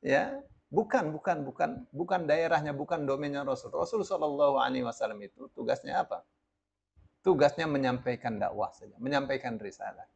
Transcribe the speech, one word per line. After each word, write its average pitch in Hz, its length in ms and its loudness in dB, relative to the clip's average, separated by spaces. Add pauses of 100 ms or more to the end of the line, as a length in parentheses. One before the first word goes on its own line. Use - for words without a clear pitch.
Ya, 202 400 2 (320)
bukan, 165 400 2
bukan, 156 320 -2
bukan, 135 240 -2 (240)
bukan 175 320 -2
daerahnya, 156 480 2
bukan 147 320 -2
domainnya 143 400 -2
Rasul. 127 240 -4
Rasul 175 320 0
sallallahu 143 560 4
alaihi 127 240 2
wasallam 107 400 -4
itu - 320 -16
tugasnya 131 480 -2
apa? - 240 -6 (960)
Tugasnya 160 480 4
menyampaikan 127 720 0
dakwah 98 320 -2
saja, - 240 -20
menyampaikan 226 560 -2
risalah. 196 600 -10